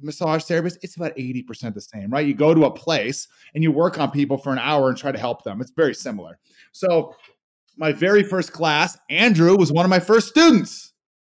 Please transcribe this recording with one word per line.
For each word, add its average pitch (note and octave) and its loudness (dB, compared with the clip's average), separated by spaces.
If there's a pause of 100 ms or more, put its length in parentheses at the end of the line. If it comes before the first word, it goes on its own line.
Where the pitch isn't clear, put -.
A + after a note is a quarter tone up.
massage D#3 -4
therapists, E3+ -4
it's F3+ -16
about E3 -8
eighty B2+ -8
percent A#2 -12
the G2+ -14
same, G2+ -14
right? C#3+ -2
You C#3 -2
go D3 4
to D#3 6
a B2+ 2
place C3+ -6 (260)
and D3+ -2
you D#3+ 2
work E3 0
on C#3 -2
people C#3 -2
for C#3 -6
an C3 -4
hour C#3 0
and B2 -2
try C#3 -6
to G#2+ -10
help A#2+ -6
them. G#2+ -10
It's B2+ -12
very D3 0
similar. F#2 -14 (340)
So E3+ -2 (600)
my D#3 -2
very G3 4
first F#3+ -4
class, D#3+ -2 (140)
Andrew F3 4
was E3+ 2
one E3+ 2
of F#3 2
my F#3 4
first G#3+ 2
students. - 2 (360)